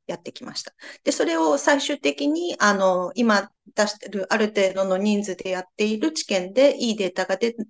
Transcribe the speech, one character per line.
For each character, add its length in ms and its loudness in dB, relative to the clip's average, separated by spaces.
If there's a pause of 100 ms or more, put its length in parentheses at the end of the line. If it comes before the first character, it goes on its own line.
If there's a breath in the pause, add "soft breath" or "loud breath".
や 100 -8
っ 60 -16
て 100 -14
き 120 -20
ま 100 -14
し 100 -10
た。 80 -20 (320 loud breath)
で、 80 2
そ 120 0
れ 120 0
を 220 2
最 220 2
終 200 -4
的 280 -2
に、 300 -2
あ 160 4
の、 400 2
今 360 2 (260)
出 100 4
し 140 -6
て 80 -16
る 240 -6
あ 40 4
る 120 2
程 260 2
度 100 0
の 140 0
人 260 0
数 120 -6
で 140 -8
や 100 -4
っ 40 -10 (120)
て 100 0
い 140 -2
る 120 0
治 140 -8
験 260 -2
で 240 4
い 160 -2
い 40 -6
デ 140 -2
ー 20 -8
タ 120 -2
が 120 -2
出 160 -2
る 180 -10